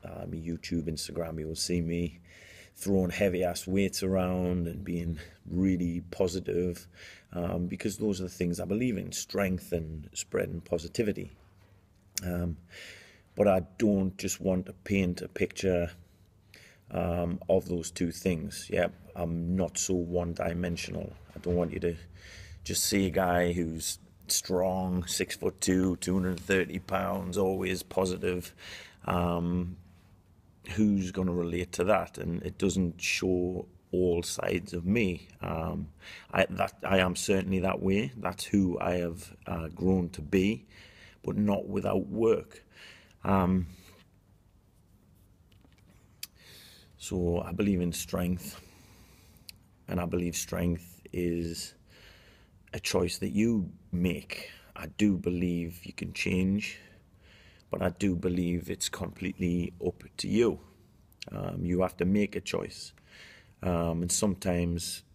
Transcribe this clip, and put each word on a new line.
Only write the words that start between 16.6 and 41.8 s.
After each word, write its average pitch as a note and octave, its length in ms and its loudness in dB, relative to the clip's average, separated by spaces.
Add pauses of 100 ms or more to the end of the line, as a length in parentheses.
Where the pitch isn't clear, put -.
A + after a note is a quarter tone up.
um, F2 480 0 (100)
of F#2 200 4
those E2+ 220 -2
two F2 200 0
things. - 600 -4
Yeah, F2+ 180 2 (260)
I'm E2+ 420 -2
not F2+ 220 0
so - 160 0
one-dimensional. F2 1160 -2 (220)
I - 40 -12
don't F2 160 0
want F2 180 2
you - 60 -4
to F2 160 0 (680)
just - 200 -2
see G2 220 4
a F2+ 40 2
guy F2 420 4
who's E2 460 -2 (280)
strong, F#2 800 0
six-foot-two, F#2 920 2
two F2+ 180 0
hundred F#2 260 0
thirty F#2 400 0
pounds, F#2 580 -2
always F#2+ 440 0
positive. F2+ 680 -2 (540)
Um, F2 680 0 (960)
who's G2+ 420 2
gonna F#2 200 0
relate F2 420 -2
to F2+ 100 2
that? F#2 340 2
And F2 240 -4
it - 160 -8
doesn't F2 420 2
show F2+ 640 0 (280)
all F2+ 300 4
sides - 520 -2
of E2+ 100 -4
me. F#2+ 440 2 (120)
Um, E2 480 -4 (460)
I, F#2+ 160 6
that, F#2 240 0 (100)
I F#2+ 140 6
am F#2 180 4
certainly F#2+ 440 2
that F#2 200 0
way. G#2 380 2
That's F#2 260 -6
who F#2+ 360 4
I F2+ 160 2
have, F2 380 -4 (120)
uh, E2 220 -4
grown F2 420 2
to - 100 -10
be, F#2+ 460 2 (560)
but G2 160 -2
not G2+ 300 2
without G2 400 0